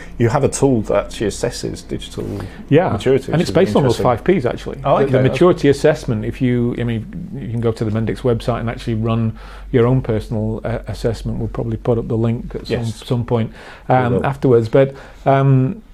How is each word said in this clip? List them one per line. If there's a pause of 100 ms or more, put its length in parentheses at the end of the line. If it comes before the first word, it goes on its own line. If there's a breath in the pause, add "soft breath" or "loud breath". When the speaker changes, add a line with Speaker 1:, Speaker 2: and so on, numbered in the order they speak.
(200 loud breath)
Speaker 1:
you
have
a
tool
that
actually
assesses
digital (460 loud breath)
Speaker 2:
Yeah,
Speaker 1:
maturity,
Speaker 2:
and
Speaker 1:
which
Speaker 2:
it's
Speaker 1:
is
Speaker 2:
based
on
those
Speaker 1:
interesting.
Speaker 2:
five
Ps
actually.
Speaker 1:
Oh,
Speaker 2:
The,
the
Speaker 1:
okay,
that's
Speaker 2:
maturity
assessment,
if
you,
I
mean,
you
can
go
to
the
Mendix
website
and
actually
run (320 loud breath)
your
own
personal,
uh,
assessment.
We'll
probably
put
up
the
link
at
some,
Speaker 1:
Yes.
Speaker 2:
some
point, (380 loud breath)
Speaker 1:
We
Speaker 2:
um,
Speaker 1:
will.
Speaker 2:
afterwards.
But, (300 loud breath)
um, (120)